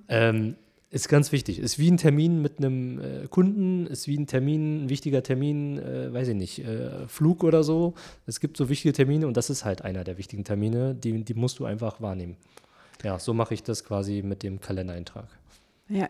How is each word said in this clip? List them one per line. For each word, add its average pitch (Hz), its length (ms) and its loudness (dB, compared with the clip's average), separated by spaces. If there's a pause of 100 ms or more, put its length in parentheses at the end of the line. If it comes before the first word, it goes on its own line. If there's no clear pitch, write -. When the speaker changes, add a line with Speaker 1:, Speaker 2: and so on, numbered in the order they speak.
Speaker 1:
Ähm, 113 460 2 (360)
ist - 180 -4
ganz 147 220 6
wichtig. 127 260 -2
Ist - 220 -2
wie 160 100 6
ein 180 80 8
Termin 156 460 4
mit - 160 -2
einem, 131 400 -2
äh, 135 280 -8
Kunden, 185 600 2
ist - 200 -8
wie 143 100 0
ein 147 100 -2
Termin, 151 580 0
ein 127 40 -2
wichtiger 135 340 0
Termin, 143 560 0
äh, 131 340 -6
weiß 127 140 -2
ich 113 80 0
nicht, 92 280 -4
äh, 123 440 -6
Flug 170 360 2
oder 160 200 6
so. 165 320 2 (320)
Es 120 120 -8
gibt - 180 -4
so 131 120 0
wichtige 143 240 2
Termine 143 320 4
und 139 120 0
das 120 120 0
ist 139 160 -4
halt 98 180 -2
einer 92 200 -4
der 90 160 -8
wichtigen 101 240 -8
Termine, 113 500 0
die, 113 300 -4
die 117 100 -6
musst 117 240 -2
du 131 80 -6
einfach 110 340 -4
wahrnehmen. 92 360 -6 (680)
Ja, 98 140 -2
so 117 160 -4
mache 113 220 0
ich - 80 -8
das - 220 -6
quasi 101 360 -2
mit 98 220 -6
dem 95 160 -6
Kalendereintrag. 92 640 -8 (640)
Speaker 2:
Ja, 196 220 -2